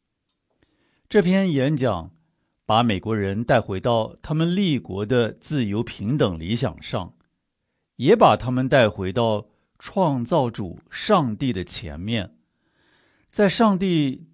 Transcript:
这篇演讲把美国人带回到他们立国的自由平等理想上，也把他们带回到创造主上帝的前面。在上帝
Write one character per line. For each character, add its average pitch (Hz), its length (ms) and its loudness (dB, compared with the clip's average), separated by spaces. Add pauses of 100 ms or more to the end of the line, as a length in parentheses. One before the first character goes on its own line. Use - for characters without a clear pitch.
(1080)
这 214 120 4
篇 185 300 2
演 139 240 2
讲 101 400 -2 (500)
把 110 180 4
美 101 180 0
国 107 120 -4
人 101 300 -2
带 123 160 2
回 95 220 -4
到 117 400 -2
他 - 120 -6
们 165 220 0
立 175 240 0
国 95 260 -8
的 120 280 0
自 135 320 -4
由 104 180 -2
平 117 340 -4
等 98 220 0
理 90 160 -4
想 104 260 -4
上， - 320 -8 (840)
也 147 180 4
把 175 200 6
他 117 140 -4
们 127 180 0
带 123 220 4
回 95 240 -6
到 113 340 -2 (300)
创 139 480 -2
造 135 240 0
主 92 300 -10 (100)
上 139 480 0
帝 127 160 -2
的 92 100 -4
前 76 360 -10
面。 104 360 -6 (920)
在 208 180 2
上 208 300 2
帝 165 560 0